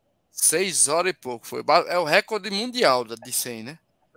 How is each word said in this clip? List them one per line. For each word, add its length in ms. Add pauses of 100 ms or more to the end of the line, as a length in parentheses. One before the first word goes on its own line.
(300)
seis 580
horas 220
e 40
pouco. 320
Foi, 160
ba-, 260
é 100
o 60
recorde 460
mundial 540
da, 100
de 160
cem, 320
né? 160 (380)